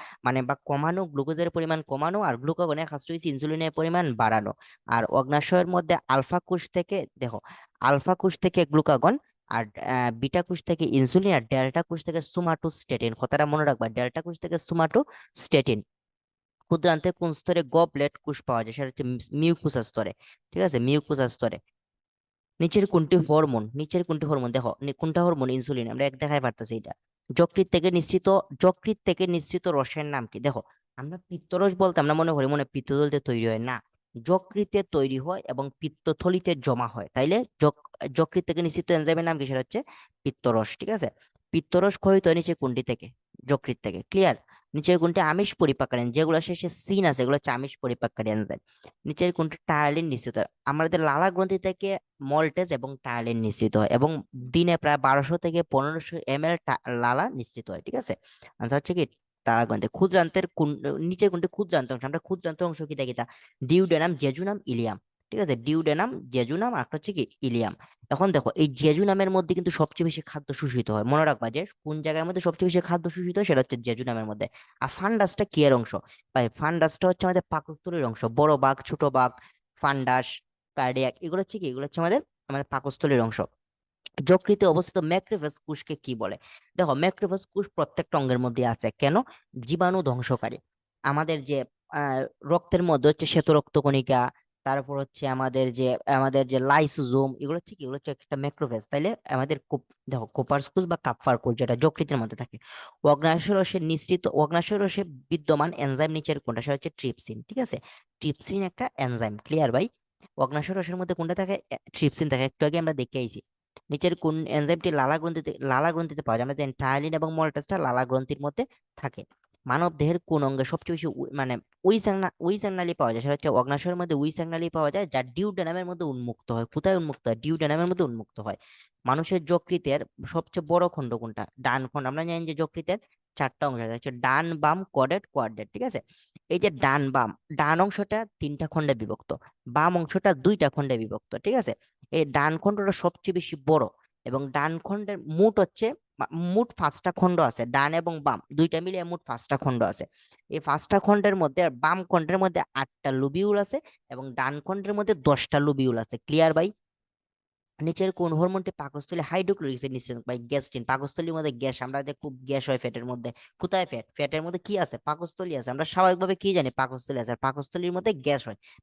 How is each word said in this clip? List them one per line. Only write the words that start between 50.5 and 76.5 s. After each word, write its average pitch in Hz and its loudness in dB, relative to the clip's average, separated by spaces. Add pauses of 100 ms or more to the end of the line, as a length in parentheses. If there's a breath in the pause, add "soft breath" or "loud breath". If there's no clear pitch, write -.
আমাদের 160 0
লালা 156 2
গ্রন্থি 185 -2
থেকে 190 -4 (220)
মল্টেজ 156 0
এবং 135 -6
টায়ালিন 117 -4
নিঃসৃত 110 0
হয় 107 4
এবং 147 2 (140)
দিনে 165 2
প্রায় 147 2
বারোশো 139 2
থেকে 170 0
পনেরোশো 156 -2
এম 139 -2
এল 170 2
টা-, - -4
লালা 120 0
নিঃসৃত 117 -12
হয়, 85 -8
ঠিক - -10
আছে? - -6 (440 soft breath)
আনসার 117 -2
হচ্ছে 175 -2
কি 160 0 (380)
তারা 117 4
গ্রন্থি। 110 -2
ক্ষুদ্রান্তের 185 2 (100)
কোন, 147 -2
নিচের 180 2
কোনটি 180 -2
ক্ষুদ্রান্ত 160 -2
অংশ? 127 -6
আমরা 151 -4
ক্ষুদ্রান্ত 175 -6
অংশ 165 -4
কি 147 -8
দেখি 123 -4
তা? 117 -4 (380 soft breath)
ডিউডেনাম, 170 4
জেজুনাম, 151 -2
ইলিয়াম, 113 -2 (300)
ঠিক 214 -4
আছে? 147 0
ডিউডেনাম, 151 -2
জেজুনাম, 147 -2
আর 147 -2
একটা 123 -6
হচ্ছে 196 -6
কি 151 -2 (160)
ইলিয়াম। 117 -2 (340 soft breath)
এখন 170 2
দেখো, 135 2
এই 156 4
জেজুনামের 185 2
মধ্যে 180 0
কিন্তু 175 0
সবচেয়ে - 0
বেশি 160 -4
খাদ্য 143 -10
শোষিত 123 -2
হয়। 107 0
মনে 143 4
রাখবা 120 2
যে 156 -4 (180)
কোন 151 -6
জায়গার 156 -2
মধ্যে 180 -2
সবচেয়ে 180 0
বেশি 175 4
খাদ্য 170 -2
শোষিত 180 -4
হয়, 208 2
সেটা 147 4
হচ্ছে 127 -2
জেজুনামের 117 -4
মধ্যে। 104 -6 (320 soft breath)
আর 131 -2
ফান্ডাসটা 202 0
কি 151 2
এর 139 8
অংশ? 120 2 (400 soft breath)
ভাই, 120 4
ফান্ডাসটা 160 2